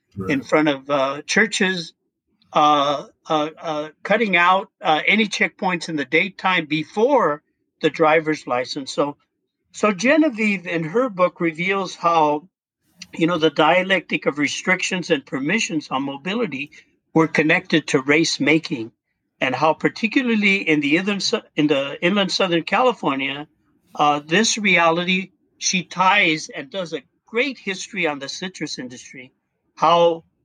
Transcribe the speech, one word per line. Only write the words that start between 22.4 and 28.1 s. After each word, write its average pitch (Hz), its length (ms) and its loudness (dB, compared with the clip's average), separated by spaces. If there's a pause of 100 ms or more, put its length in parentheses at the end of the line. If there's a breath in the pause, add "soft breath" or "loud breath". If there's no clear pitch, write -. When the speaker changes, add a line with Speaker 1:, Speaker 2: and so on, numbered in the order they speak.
Speaker 2:
California, 151 840 -2 (480)
uh, 147 240 2
this 165 380 0
reality 180 760 0 (260)
she - 260 -2
ties 180 680 2
and 143 200 -12
does 180 220 -8
a 147 120 -8 (220)
great 247 320 -4
history 190 500 -6
on 147 120 -4